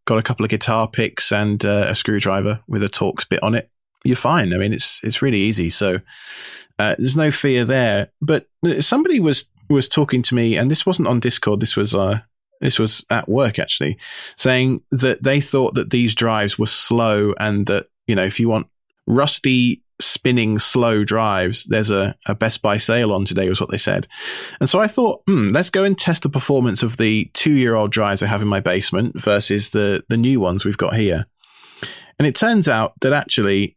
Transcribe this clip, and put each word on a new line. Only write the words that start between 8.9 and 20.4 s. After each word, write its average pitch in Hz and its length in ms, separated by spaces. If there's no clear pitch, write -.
was, 156 280
was 139 180
talking 135 360
to - 100
me, 117 240
and 127 140
this 156 120
wasn't 175 260
on 123 100
Discord, 113 400
this 110 180
was, 104 160
uh, 101 280
this 135 180
was 110 300
at 113 180
work, 117 320
actually, - 400
saying 127 520
that 127 320
they 139 200
thought - 340
that 120 140
these 120 260
drives 110 420
were 110 80
slow 107 720
and 104 280
that, 101 220
you 107 80
know, 92 80
if 95 160
you 117 80
want 110 200
rusty, 127 800
spinning, 113 580